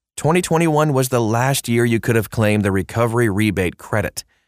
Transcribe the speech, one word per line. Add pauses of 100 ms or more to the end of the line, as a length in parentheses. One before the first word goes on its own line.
(160)
Twenty
twenty-one
was
the
last
year
you
could
have
claimed
the
recovery
rebate
credit. (240)